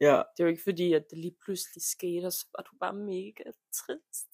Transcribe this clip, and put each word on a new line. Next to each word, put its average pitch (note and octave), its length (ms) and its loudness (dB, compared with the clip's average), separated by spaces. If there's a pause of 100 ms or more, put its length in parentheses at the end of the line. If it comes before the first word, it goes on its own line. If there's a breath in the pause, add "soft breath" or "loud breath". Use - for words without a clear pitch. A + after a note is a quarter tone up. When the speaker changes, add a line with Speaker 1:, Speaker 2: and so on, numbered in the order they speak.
Speaker 1:
Ja. C#3+ 60 8 (100)
Speaker 2:
Det - 240 0
er E3+ 40 4
jo - 20 6
ikke E3+ 160 0
fordi, F3 300 2
at D3+ 180 4
det D#3+ 80 -14
lige F3 260 -8
pludselig - 380 -8
skete, F3 440 -4
og F3+ 60 -4
så - 140 -6 (100)
var F#3+ 60 -10
du - 80 -16 (100)
bare F#3 120 -4
mega G3+ 500 -8 (300)
trist. - 600 -10